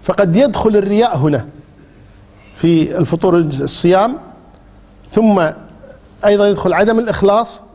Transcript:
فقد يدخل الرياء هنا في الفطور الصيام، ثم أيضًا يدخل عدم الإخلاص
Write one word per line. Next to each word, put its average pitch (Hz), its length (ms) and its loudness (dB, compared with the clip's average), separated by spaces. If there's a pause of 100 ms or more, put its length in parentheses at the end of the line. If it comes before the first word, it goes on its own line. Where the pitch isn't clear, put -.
فقد 185 340 0
يدخل 220 400 0
الرياء 208 400 0
هنا 135 300 -2 (1080)
في 165 420 0
الفطور 175 400 0
الصيام، 175 760 -2 (920)
ثم 214 320 2 (840)
أيضًا 202 240 2
يدخل 185 240 -2
عدم 214 260 0
الإخلاص 208 640 -2 (120)